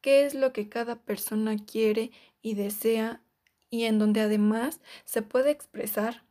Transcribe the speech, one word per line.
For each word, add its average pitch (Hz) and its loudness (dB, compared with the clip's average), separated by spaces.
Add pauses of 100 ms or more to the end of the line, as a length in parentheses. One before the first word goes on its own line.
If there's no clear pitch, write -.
qué 277 6
es 285 -6
lo 269 0
que 208 -6
cada 233 -6
persona 214 -4
quiere 220 -2 (300)
y 220 -6
desea, 220 -2 (500)
y 233 -2
en 220 2
donde 214 2
además 214 0 (220)
se - -4
puede 254 0
expresar 220 -6